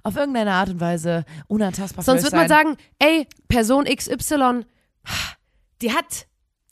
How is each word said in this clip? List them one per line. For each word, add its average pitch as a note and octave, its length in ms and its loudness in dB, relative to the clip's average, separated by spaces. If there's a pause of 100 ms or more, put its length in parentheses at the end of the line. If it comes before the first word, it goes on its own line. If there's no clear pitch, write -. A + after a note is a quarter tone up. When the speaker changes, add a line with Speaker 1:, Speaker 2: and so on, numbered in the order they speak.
Speaker 1:
auf G3+ 120 -4
irgendeine B3+ 360 -2
Art F#3+ 180 0
und F3 100 -6
Weise E3+ 460 -2 (220)
unantastbar G3 560 -4
für C4 80 4
Speaker 2:
Sonst E3+ 80 4
Speaker 1:
euch F3 60 -2
Speaker 2:
wird - 80 -2
man E4+ 140 4
Speaker 1:
sein. D#4 200 6
Speaker 2:
sagen, D4+ 100 -4 (220)
ey, D#4 280 2 (200)
Person B3 400 2
X - 200 -4
Y, B3 560 0 (1200)
die A3+ 100 -2
hat - 360 -6 (440)